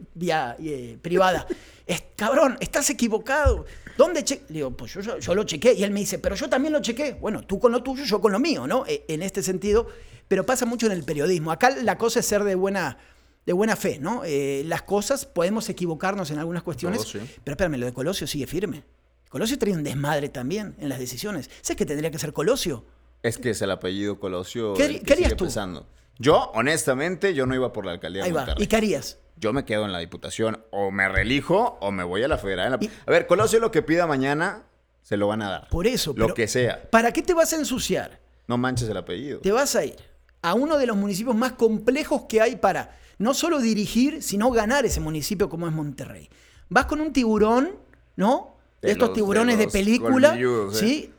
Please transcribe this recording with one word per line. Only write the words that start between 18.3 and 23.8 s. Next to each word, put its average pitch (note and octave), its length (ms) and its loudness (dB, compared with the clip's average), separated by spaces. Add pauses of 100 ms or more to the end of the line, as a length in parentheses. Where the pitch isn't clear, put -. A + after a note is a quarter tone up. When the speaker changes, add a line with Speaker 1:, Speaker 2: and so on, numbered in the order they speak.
Speaker 1:
firme. F#3 360 -6 (460)
Colosio A#3+ 300 -4
trae G#3 140 2
un D#3+ 100 -2
desmadre C#3+ 460 -2
también D#3 500 -6
en C#3+ 100 -6
las B2+ 80 -4
decisiones. C3+ 520 -8 (120)
¿Sabes - 160 -4
qué G3+ 80 0
tendría D3+ 240 -4
que D#3 80 -8
ser D3+ 160 -6
Colosio? D#3+ 500 -2 (400)
Speaker 2:
Es A2+ 160 -2
que A#2+ 100 -2
es G#2 140 -2
el F#2+ 80 0
apellido G2 480 -4